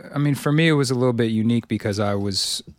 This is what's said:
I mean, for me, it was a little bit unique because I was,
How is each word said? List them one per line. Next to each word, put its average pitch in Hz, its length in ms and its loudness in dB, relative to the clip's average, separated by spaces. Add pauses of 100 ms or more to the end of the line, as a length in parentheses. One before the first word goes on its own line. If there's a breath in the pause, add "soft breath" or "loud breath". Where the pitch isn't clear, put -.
(140)
I 143 40 -4
mean, 143 180 2
for - 160 -2
me, 160 160 4
it 160 60 4
was 139 180 2
a 131 40 2
little 123 180 2
bit 113 180 0
unique 113 360 0
because 104 320 -4
I 101 160 0
was, 101 480 -4 (160)